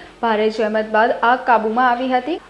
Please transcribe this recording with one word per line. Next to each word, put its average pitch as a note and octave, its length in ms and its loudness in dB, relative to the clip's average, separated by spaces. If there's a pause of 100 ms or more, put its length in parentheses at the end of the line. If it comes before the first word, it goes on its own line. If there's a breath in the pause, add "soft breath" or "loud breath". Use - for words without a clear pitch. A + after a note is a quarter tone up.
(220 loud breath)
ભારે A3 260 0 (120)
જહેમત G#3+ 360 -2
બાદ A#3+ 220 2 (140)
આગ B3+ 180 0
કાબૂમાં A3+ 420 2
આવી B3+ 220 -2
હતી. B3+ 260 -4 (100)